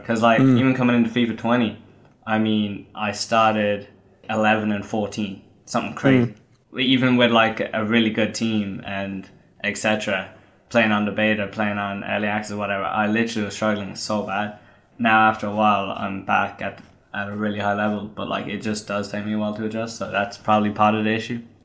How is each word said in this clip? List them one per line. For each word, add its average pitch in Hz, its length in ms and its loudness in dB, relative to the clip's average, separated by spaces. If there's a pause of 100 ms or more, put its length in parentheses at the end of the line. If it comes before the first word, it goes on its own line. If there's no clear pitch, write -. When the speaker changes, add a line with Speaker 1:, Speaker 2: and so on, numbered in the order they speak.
Speaker 1:
'Cause, 117 160 0
like, 117 200 6
Speaker 2:
Mm. 131 180 6
Speaker 1:
even 131 140 4
coming 123 220 2
into 113 140 4
fifa 113 280 0
twenty, 117 400 0 (480)
I 110 140 0
mean, 107 560 -2
I 107 160 -4
started 107 760 2 (420)
eleven 107 420 2
and 101 140 -4
fourteen, 101 560 -4 (240)
something - 280 -4
crazy. 131 400 4 (400)
Speaker 2:
Mm. - 60 -6
Speaker 1:
Even 127 380 2
with, 120 140 6
like, 110 420 2
a 110 120 -2
really 113 240 2
good 107 240 0
team 104 520 -2
and 98 440 -8 (340)
et 104 160 -4
cetera, 104 500 -2 (400)
playing 113 220 4
on 104 140 2
the 101 60 -2
beta, 107 360 2
playing 104 320 -2
on 101 240 -6
early 104 240 -2
access, 104 280 -4
whatever, 101 280 -4
I 104 240 0
literally 110 380 0
was 98 100 -8
struggling 101 400 -2
so 107 260 -4
bad. 101 320 -4 (460)
Now, 110 280 6
after 107 200 0
a 104 80 -4
while, 101 420 2
I'm 98 260 -6
back 98 380 0
at, 101 180 -8 (360)
at 101 140 -6
a 104 60 -8
really 104 240 -4
high 101 140 0
level, 104 400 -2
but, 104 160 -8
like, 101 180 -4
it 98 140 -6
just 107 260 -6
does 101 240 -4
take 104 140 -6
me 107 80 -4
a 107 60 -2
while 107 160 -4
to 113 100 -6
adjust, 113 320 -6
so 95 140 -8
that's 101 260 -4
probably 107 320 2
part 107 240 4
of 107 100 0
the 107 80 0
issue. 113 280 -4 (260)